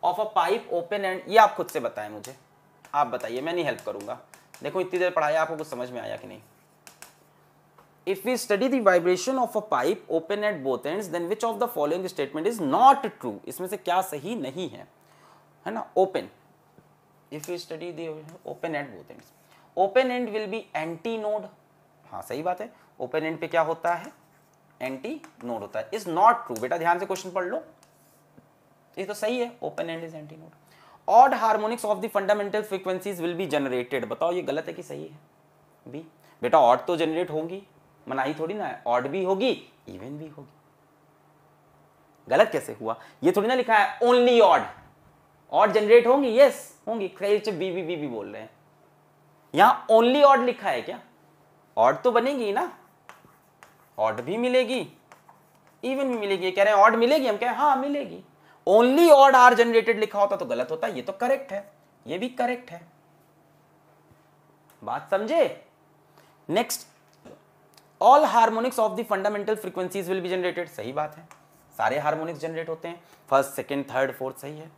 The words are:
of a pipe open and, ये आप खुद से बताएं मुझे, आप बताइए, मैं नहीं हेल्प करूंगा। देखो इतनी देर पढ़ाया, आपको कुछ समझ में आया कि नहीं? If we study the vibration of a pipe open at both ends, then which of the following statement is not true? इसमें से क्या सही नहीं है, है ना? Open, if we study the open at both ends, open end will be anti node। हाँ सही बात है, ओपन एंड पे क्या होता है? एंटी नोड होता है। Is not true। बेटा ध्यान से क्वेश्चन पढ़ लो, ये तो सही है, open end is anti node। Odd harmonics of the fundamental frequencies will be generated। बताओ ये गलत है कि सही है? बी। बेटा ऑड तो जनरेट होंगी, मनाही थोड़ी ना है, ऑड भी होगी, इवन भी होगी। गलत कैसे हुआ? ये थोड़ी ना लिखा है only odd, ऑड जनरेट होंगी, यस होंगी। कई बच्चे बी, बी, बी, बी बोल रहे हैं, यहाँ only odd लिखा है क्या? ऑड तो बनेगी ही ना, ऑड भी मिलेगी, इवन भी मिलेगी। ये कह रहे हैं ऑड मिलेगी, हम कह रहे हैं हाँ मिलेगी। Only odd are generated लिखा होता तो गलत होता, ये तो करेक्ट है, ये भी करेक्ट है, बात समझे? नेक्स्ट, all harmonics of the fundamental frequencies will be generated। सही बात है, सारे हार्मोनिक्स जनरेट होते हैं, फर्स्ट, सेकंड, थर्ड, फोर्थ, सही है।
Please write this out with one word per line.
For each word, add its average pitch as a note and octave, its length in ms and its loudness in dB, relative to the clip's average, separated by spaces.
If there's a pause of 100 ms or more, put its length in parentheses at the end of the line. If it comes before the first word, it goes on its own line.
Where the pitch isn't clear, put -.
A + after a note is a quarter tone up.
of F3 160 -2
a G#3+ 180 -4
pipe F#3+ 360 -2
open G3 320 -4
and, F#3 240 -6
ये G3+ 100 6
आप G#3 180 6
खुद F3 100 -6
से - 140 -6
बताएं G#2+ 300 -8
मुझे, G#2+ 260 -16 (580)
आप C#3+ 120 0
बताइए, A#2+ 340 -8
मैं D#3+ 120 -6
नहीं F3 120 -4
हेल्प B2 220 -6
करूंगा। G#2 320 -10 (440)
देखो D3 180 -6
इतनी F3+ 180 -6
देर F3+ 120 0
पढ़ाया, D#3+ 320 0
आपको D#3+ 140 -6
कुछ D3+ 100 -10
समझ B2 240 -10
में B2 100 -12
आया A2 160 -10
कि G#2+ 120 -16
नहीं? G2+ 120 -20 (1700)
If F#3+ 180 -4
we B3 160 0
study G#3 320 -2
the C4+ 80 0
vibration F#3 580 2
of A#3+ 180 -2
a G#3+ 60 -2
pipe C#3+ 440 -2 (120)
open G#3 260 -6
at G3 200 -4
both B2+ 220 -4
ends, F#3 280 -6
then E3+ 160 -4
which G#3+ 140 -4
of F3 160 -4
the - 80 -2
following D#3+ 400 -4
statement D#3 420 -6
is A3+ 100 -8 (140)
not C4 280 6 (180)
true? A2+ 140 -8 (140)
इसमें F3+ 200 -10
से G3+ 80 -10
क्या F3+ 260 -2
सही F3 340 -8
नहीं D3 340 -10
है, G2+ 160 -20 (800)
है G3 60 -8
ना? A3+ 120 -8 (140)
Open, F3+ 300 -2 (1040)
if D3+ 180 -14
we F3 140 -8
study D#3+ 340 -12
the E3 80 -10 (460)
open D#3+ 220 -8
at C#3+ 200 -8
both E2+ 160 -20
ends, - 160 -20 (500)
open G3+ 340 2
end B3 260 -4
will G#3+ 180 -6
be A3+ 60 -8 (200)
anti E3+ 340 -8 (100)
node। G#3 220 -6 (580)
हाँ G2 180 -14
सही B2+ 200 -8
बात F3+ 180 -4
है, A#3 100 -12 (300)
ओपन D#3 240 -4
एंड D#3+ 160 -6
पे E3 80 -8
क्या E3 140 0
होता E3 320 -2
है? F#3 180 -12 (680)
एंटी C3+ 400 -10 (240)
नोड A#2+ 160 -8
होता G#2 180 -10
है। - 120 -10
Is G#3 200 -8
not G#3+ 360 2
true। A#2 140 -8
बेटा C3 180 -4
ध्यान E3+ 200 0
से F#3+ 80 -8
क्वेश्चन F#3+ 240 -8
पढ़ F#3 140 -6
लो, A#3+ 180 -6 (1300)
ये F#3+ 80 -8
तो G3+ 100 -10
सही A#3 260 -4
है, A#3+ 100 -4 (100)
open E3 300 -8
end E3 180 -10
is D#3+ 60 -18
anti D#3 240 -18
node। D#3+ 160 -20 (540)
Odd B3+ 340 8
harmonics A3 480 0
of G3 120 -2
the G#3+ 140 -6
fundamental G3+ 540 0
frequencies F#3 500 -6
will E3+ 200 -4
be F#3+ 100 -4
generated। B2+ 600 -4
बताओ D#3+ 220 -4
ये F3+ 100 -4
गलत D3 260 -6
है F3 40 -12
कि E3+ 100 -14
सही D3 220 -14
है? D3+ 140 -20 (680)
बी। C#3+ 200 -16 (360)
बेटा B2 180 4
ऑड B2+ 260 4
तो F3 100 0
जनरेट D#3+ 340 -2
होंगी, E3 320 -10 (440)
मनाही C3+ 280 -4
थोड़ी D#3+ 200 -8
ना G3+ 120 -8
है, - 200 -12
ऑड B2 220 0
भी F3+ 160 -6
होगी, F#3+ 260 0 (380)
इवन G#2 300 -14
भी D#3 100 -16
होगी। D3 200 -20 (1800)
गलत F3+ 240 4
कैसे B2 280 -6
हुआ? A2 160 -6 (260)
ये E3 100 4
थोड़ी G3+ 160 0
ना B3+ 60 0
लिखा A#3+ 220 2
है G3+ 240 2
only B3 440 6
odd, D#3 200 6 (880)
ऑड F#3+ 200 4
जनरेट G#3+ 340 6
होंगी, B3+ 320 2
यस - 500 4
होंगी। G#3+ 200 -6 (100)
कई G3+ 200 0
बच्चे G#3 140 -4
बी, F3+ 200 -6
बी, F3+ 100 -6
बी, E3+ 140 -6
बी D3 120 -8
बोल G#2 240 -10
रहे G#2+ 100 -14
हैं, A2 80 -20 (1040)
यहाँ G3 360 4
only A#3+ 360 6
odd C4+ 180 8
लिखा A3+ 260 -4
है B2 120 -2
क्या? F#3 180 -12 (760)
ऑड A#2+ 260 4
तो B3 100 2
बनेगी A#3+ 320 0
ही G3+ 80 -2
ना, D#4 180 -2 (1300)
ऑड G#2+ 220 -2
भी D3 180 -6
मिलेगी, B3 420 0 (1040)
इवन C4+ 260 -2
भी A#3+ 80 -4
मिलेगी। G3 260 -2
ये F#3 60 0
कह F#3 120 2
रहे G#3 120 4
हैं G3+ 80 8
ऑड A3+ 140 8
मिलेगी, C4 300 2
हम G#3 100 0
कह A#3 100 -2
रहे A#3+ 80 -2
हैं G#3+ 60 -4
हाँ C#4+ 160 4
मिलेगी। B3+ 480 -6 (420)
Only B3 460 6
odd C4+ 220 10
are B3 220 10
generated A3+ 420 4
लिखा G3+ 220 -2
होता G3+ 160 2
तो F3+ 100 -6
गलत A#2+ 240 -4
होता, D#3+ 160 -4
ये E3+ 160 -6
तो - 100 -8
करेक्ट - 400 -4
है, G3+ 180 -12 (360)
ये D3+ 120 -8
भी A#3 120 -6
करेक्ट B3 400 -6
है, E3+ 160 -20 (2000)
बात - 280 -10
समझे? A3+ 560 0 (840)
नेक्स्ट, G#3+ 380 -2 (1120)
all C#4 260 8
harmonics A3+ 540 2
of G#3+ 180 0
the A#3 100 -4
fundamental G#3 540 -2
frequencies F#3 460 -8
will F#3+ 140 -2
be F3 80 -6
generated। F3 380 -4
सही A2+ 240 -12
बात D3+ 240 -6
है, - 100 -20 (480)
सारे A#2+ 240 0
हार्मोनिक्स D#3 420 -4
जनरेट D#3+ 280 -8
होते E3 200 -10
हैं, E3+ 140 -14 (280)
फर्स्ट, C3+ 200 2
सेकंड, C#3 400 -6
थर्ड, C3 260 -2
फोर्थ, C3 220 -10
सही D3+ 200 -16
है। D#3+ 200 -20